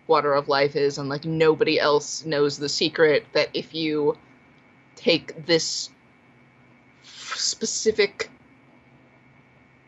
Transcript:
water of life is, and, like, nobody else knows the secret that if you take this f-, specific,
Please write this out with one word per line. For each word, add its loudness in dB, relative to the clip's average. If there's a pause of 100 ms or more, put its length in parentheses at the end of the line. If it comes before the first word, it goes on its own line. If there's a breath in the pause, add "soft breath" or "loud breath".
water 2
of 0
life 0
is, 0
and, -6
like, -6
nobody 2
else 0
knows 0
the -6
secret 2
that 0
if -8
you -2 (800)
take -2
this -2 (1120)
f-, -16
specific, -2 (1600)